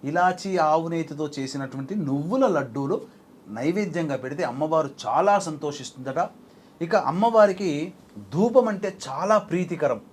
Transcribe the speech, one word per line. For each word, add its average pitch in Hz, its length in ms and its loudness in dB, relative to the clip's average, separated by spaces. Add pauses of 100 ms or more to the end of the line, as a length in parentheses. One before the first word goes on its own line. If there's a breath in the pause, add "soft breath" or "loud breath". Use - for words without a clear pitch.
ఇలాచీ, 180 520 0
ఆవు 160 320 2
నేతితో 156 500 -4
చేసినటువంటి 135 560 -6
నువ్వుల 175 520 0
లడ్డూలు 139 540 0 (480 loud breath)
నైవేద్యంగా 156 680 -2
పెడితే 131 260 -6
అమ్మవారు 151 480 0 (160)
చాలా 180 320 4
సంతోషిస్తుందట. 143 880 -6 (540 loud breath)
ఇక 170 140 0
అమ్మవారికి 185 960 2 (380)
ధూపం 233 360 4
అంటే 196 300 -4 (100)
చాలా 180 300 2
ప్రీతికరం. 165 640 -2 (120)